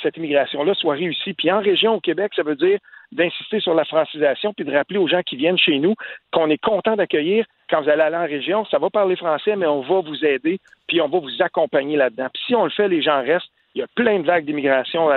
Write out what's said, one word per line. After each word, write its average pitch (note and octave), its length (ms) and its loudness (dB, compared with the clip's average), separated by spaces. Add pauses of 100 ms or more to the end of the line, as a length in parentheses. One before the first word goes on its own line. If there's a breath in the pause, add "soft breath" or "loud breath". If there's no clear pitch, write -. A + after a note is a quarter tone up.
cette D3 140 -2
immigration-là D3 560 0
soit D3+ 200 0
réussie. E3+ 400 -4
Puis - 160 -2
en G3+ 80 2
région G#3 360 2
au F3+ 60 -2
Québec, F3+ 360 -2
ça E3+ 80 0
veut D3+ 100 -2
dire F#3 240 2 (340 soft breath)
d'insister F3 480 -2
sur E3 140 0
la D#3 100 2
francisation D3+ 680 0
puis E3+ 120 -10
de C#3 80 -6
rappeler D3 260 0
aux E3+ 100 2
gens F3+ 140 2
qui - 140 -10
viennent E3+ 220 2
chez D3 200 2
nous F3+ 160 2 (380 loud breath)
qu'on D#3+ 160 2
est D3+ 140 2
content A3 340 0
d'accueillir. F#3 480 0 (240)
Quand D#3+ 140 0
vous C3+ 60 -2
allez D3+ 140 4
aller D#3 140 0
en E3+ 100 -2
région, D3+ 400 -2
ça D3 120 0
va D#3+ 100 -2
parler F#3+ 280 0
français, F3 400 -2
mais F3+ 100 0
on D3 140 0
va E3+ 200 0
vous D3+ 240 -4
aider D3+ 340 0 (280 soft breath)
puis E3 140 0
on D3+ 80 0
va E3+ 100 0
vous C#3 240 -2
accompagner D3+ 540 0
là-dedans. B2+ 360 0
Puis - 140 -14
si B3 80 0
on A3 100 4
le D3+ 60 0
fait, G#3 180 0
les E3 140 0
gens D3 200 2
restent. D3 280 -2 (240)
Il B2+ 60 -4
y - 20 -2
a A#2 120 -10
plein G#3+ 260 2
de C#3+ 60 -6
vagues E3+ 180 2
d'immigration C#3+ 640 0
à, C#3 60 4